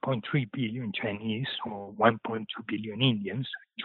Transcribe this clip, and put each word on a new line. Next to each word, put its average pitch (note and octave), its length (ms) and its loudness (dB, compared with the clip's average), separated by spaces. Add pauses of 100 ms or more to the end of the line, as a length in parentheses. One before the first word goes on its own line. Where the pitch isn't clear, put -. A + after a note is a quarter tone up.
point B2+ 260 0
three C3 220 2
billion A#2 400 -2
Chinese A2 540 -2 (180)
or G2+ 280 -8
one A2+ 340 6
point A2 280 -2
two - 140 -8
billion G#2+ 320 -4
Indians A2+ 480 2 (360)